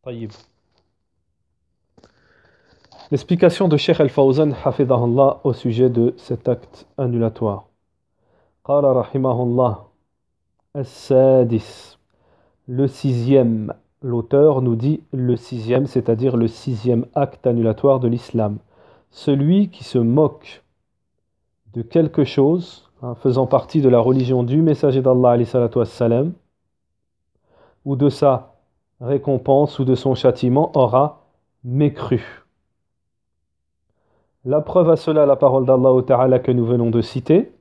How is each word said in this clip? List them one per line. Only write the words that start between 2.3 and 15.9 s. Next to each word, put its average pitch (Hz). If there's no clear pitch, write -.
L'explication 175
de 156
Cheikh 160
Al-Fawzan, 143
hafidahullah, 131
au 139
sujet 120
de 120
cet -
acte -
annulatoire. 117
Qala 143
rahimahullah, 123
as-sadis. 131
Le 127
sixième, 120
l'auteur 131
nous 120
dit 135
le 123
sixième, 123
c'est-à-dire 123